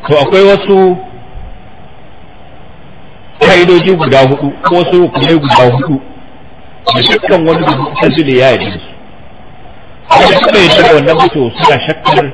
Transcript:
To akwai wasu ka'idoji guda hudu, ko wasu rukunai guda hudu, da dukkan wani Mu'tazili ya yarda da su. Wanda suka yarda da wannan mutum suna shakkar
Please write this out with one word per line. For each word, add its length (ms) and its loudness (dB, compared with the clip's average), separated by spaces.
To 120 2
akwai 240 2
wasu 540 2
ka'idoji 560 4
guda 260 2
hudu, 300 0
ko 120 0
wasu 260 2
rukunai 380 0
guda 320 2
hudu, 300 -4
da 60 -2
dukkan 460 0
wani 180 0
Mu'tazili 640 -2
ya 120 4
yarda 140 -2
da 140 -10
su. 100 -18
Wanda 280 2
suka 220 0
yarda 240 2
da 120 4
wannan 260 2
mutum 300 0
suna 280 0
shakkar 540 -2